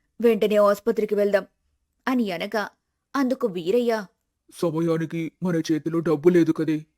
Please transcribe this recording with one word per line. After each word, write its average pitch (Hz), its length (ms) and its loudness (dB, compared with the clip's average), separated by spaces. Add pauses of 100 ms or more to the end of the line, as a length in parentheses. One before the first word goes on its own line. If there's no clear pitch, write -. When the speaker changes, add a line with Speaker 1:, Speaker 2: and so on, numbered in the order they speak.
(200)
Speaker 1:
వెంటనే 214 360 2
ఆస్పత్రికి 208 580 2
వెళ్దాం," 202 320 0 (600)
అని 240 220 0
అనగా 202 380 -4 (460)
అందుకు 262 320 0
వీరయ్య, 208 600 -2 (480)
Speaker 2:
"సమయానికి 165 800 -2 (100)
మన 175 140 -2
చేతిలో 160 420 -2
డబ్బు 160 300 0
లేదు 165 240 4
కదే, 156 340 -4 (120)